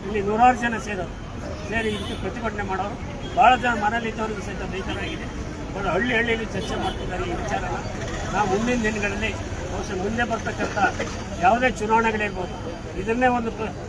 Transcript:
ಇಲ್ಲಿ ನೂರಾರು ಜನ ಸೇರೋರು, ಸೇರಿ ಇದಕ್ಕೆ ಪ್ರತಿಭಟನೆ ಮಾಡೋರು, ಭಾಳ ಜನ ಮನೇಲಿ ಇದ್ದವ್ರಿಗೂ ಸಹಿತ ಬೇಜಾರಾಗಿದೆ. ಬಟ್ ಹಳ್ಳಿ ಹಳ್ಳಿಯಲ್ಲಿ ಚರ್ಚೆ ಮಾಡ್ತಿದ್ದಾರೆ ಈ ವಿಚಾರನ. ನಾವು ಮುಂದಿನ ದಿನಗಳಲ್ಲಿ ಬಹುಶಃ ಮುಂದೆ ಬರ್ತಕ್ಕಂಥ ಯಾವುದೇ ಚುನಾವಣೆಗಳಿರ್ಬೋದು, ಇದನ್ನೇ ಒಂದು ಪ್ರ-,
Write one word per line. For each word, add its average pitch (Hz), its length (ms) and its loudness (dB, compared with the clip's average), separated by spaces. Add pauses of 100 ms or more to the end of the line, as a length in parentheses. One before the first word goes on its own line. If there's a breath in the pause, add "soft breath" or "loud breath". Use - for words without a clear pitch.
ಇಲ್ಲಿ 208 240 0
ನೂರಾರು 240 340 8
ಜನ 233 220 0
ಸೇರೋರು, 185 280 -4 (540)
ಸೇರಿ 220 280 0
ಇದಕ್ಕೆ 196 280 -4
ಪ್ರತಿಭಟನೆ 208 480 -4
ಮಾಡೋರು, 190 240 -2 (420)
ಭಾಳ 208 140 10 (120)
ಜನ 240 100 2 (100)
ಮನೇಲಿ 226 300 0
ಇದ್ದವ್ರಿಗೂ 220 340 -4
ಸಹಿತ 180 160 -6 (120)
ಬೇಜಾರಾಗಿದೆ. 170 520 -4 (460)
ಬಟ್ 196 180 -2
ಹಳ್ಳಿ 247 240 2
ಹಳ್ಳಿಯಲ್ಲಿ 226 380 2
ಚರ್ಚೆ 190 300 -4
ಮಾಡ್ತಿದ್ದಾರೆ 359 480 -4
ಈ - 100 -2
ವಿಚಾರನ. 302 340 -2 (580)
ನಾವು 202 180 4
ಮುಂದಿನ 240 340 2
ದಿನಗಳಲ್ಲಿ 208 440 0 (420)
ಬಹುಶಃ 190 340 -4
ಮುಂದೆ 226 260 0
ಬರ್ತಕ್ಕಂಥ 214 460 -2 (640)
ಯಾವುದೇ 240 260 6 (100)
ಚುನಾವಣೆಗಳಿರ್ಬೋದು, 214 760 2 (460)
ಇದನ್ನೇ 233 360 4
ಒಂದು 226 200 -2
ಪ್ರ-, 220 180 -4 (140)